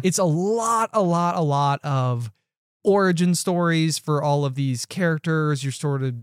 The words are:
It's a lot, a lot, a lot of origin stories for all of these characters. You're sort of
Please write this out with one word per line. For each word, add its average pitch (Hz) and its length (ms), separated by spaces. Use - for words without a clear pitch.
It's 165 140
a 196 60
lot, 220 720
a 214 80
lot, 175 340
a 180 60
lot 143 420
of 127 480
origin 180 500
stories 165 640
for 147 240
all 143 240
of 135 100
these 135 300
characters. 160 800
You're 139 80
sort 139 320
of 131 200